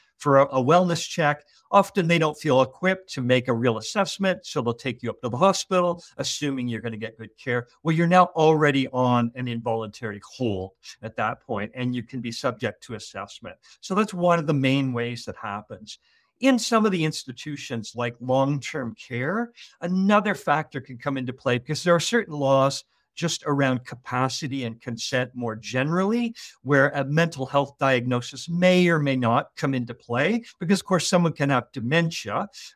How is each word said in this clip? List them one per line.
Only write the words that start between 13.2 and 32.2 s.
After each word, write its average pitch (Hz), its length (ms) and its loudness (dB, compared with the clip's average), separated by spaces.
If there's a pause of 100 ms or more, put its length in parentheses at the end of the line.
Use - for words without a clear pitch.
So - 140 -8
that's 214 200 -2
one 175 240 2
of 156 80 -4
the 156 80 0
main 135 380 2
ways 120 320 -6
that 101 120 -12
happens. 104 640 -12 (420)
In 254 180 4
some 220 280 2
of 202 60 2
the 165 120 0
institutions 131 880 -8
like 120 260 -4
long-term 131 720 -2
care, 180 580 -6 (280)
another 190 540 2
factor 147 460 -2
can 131 180 -16
come 139 180 -4
into 127 160 -6
play 123 260 0
because 147 260 -6
there 175 100 6
are 170 60 4
certain 208 340 -2
laws 135 500 2 (300)
just - 320 -4
around 135 380 0
capacity 127 800 -6
and 113 160 -10
consent 123 540 -4
more 120 200 -6
generally, 170 800 -2 (280)
where 139 280 4
a 139 140 -2
mental 147 420 0
health 143 320 -2
diagnosis 127 720 0
may 180 400 4
or 165 100 4
may 139 180 0
not 123 400 0
come 139 180 -2
into 123 200 -4
play, 165 480 -2 (180)
because 185 200 2
of - 60 -18
course 175 200 2
someone 175 260 2
can 143 180 0
have 123 220 0
dementia, 156 760 -2 (280)